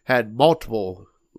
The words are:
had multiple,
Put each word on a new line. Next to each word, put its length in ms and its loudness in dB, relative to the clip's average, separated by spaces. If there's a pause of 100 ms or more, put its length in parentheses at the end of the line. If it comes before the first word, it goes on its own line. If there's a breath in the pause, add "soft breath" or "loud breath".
had 320 0
multiple, 680 0 (340)